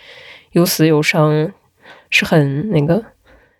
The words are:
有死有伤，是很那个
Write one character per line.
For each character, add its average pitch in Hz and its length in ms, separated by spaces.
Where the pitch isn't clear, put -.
有 170 120
死 160 220
有 151 160
伤， 151 480
是 - 140
很 151 460
那 160 120
个 170 220